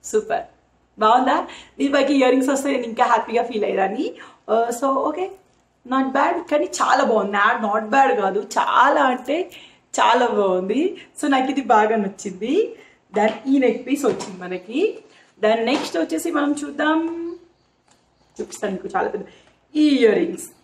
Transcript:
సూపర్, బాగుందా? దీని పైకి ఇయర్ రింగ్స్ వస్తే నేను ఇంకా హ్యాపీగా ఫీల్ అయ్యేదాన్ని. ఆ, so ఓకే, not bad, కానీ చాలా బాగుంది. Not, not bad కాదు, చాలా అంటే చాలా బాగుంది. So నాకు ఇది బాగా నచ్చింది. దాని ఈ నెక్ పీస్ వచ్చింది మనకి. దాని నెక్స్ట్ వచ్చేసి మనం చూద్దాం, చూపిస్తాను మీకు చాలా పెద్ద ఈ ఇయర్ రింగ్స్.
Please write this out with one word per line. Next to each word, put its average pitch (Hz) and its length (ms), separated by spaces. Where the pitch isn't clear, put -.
సూపర్, - 400
బాగుందా? 269 480
దీని 277 160
పైకి 285 200
ఇయర్ 254 160
రింగ్స్ 262 180
వస్తే 285 220
నేను 254 120
ఇంకా 233 220
హ్యాపీగా 233 380
ఫీల్ 214 220
అయ్యేదాన్ని. 196 500
ఆ, 233 200
so - 40
ఓకే, 294 460
not 262 160
bad, 294 460
కానీ 294 140
చాలా - 400
బాగుంది. 202 280
Not, 214 400
not 214 180
bad 262 300
కాదు, 196 200
చాలా 254 640
అంటే 269 460
చాలా 240 260
బాగుంది. 208 680
So 285 60
నాకు 269 200
ఇది 277 100
బాగా 214 360
నచ్చింది. 208 800
దాని 220 400
ఈ - 20
నెక్ 247 280
పీస్ 269 200
వచ్చింది 185 340
మనకి. 202 580
దాని 220 240
నెక్స్ట్ 294 340
వచ్చేసి 320 320
మనం 285 240
చూద్దాం, 320 680
చూపిస్తాను 208 320
మీకు - 240
చాలా - 120
పెద్ద - 180
ఈ 302 120
ఇయర్ 233 260
రింగ్స్. 175 360